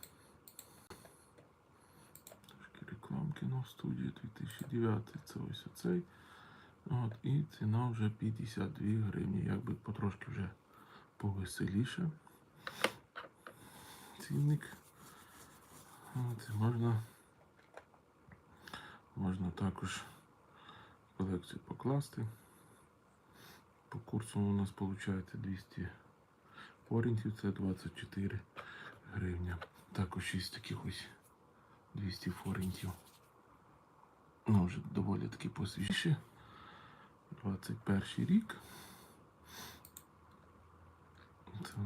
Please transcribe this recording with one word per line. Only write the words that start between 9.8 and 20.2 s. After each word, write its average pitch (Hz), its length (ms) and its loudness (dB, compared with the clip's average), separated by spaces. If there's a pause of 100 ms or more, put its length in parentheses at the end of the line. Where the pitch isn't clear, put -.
вже 95 200 -2 (640)
повеселіше. 101 920 2 (2000)
Цінник. 147 560 2 (1400)
От, 120 400 -2
можна, 113 480 6 (2250)
можна 92 340 2
також 95 460 0
в - 1200 -16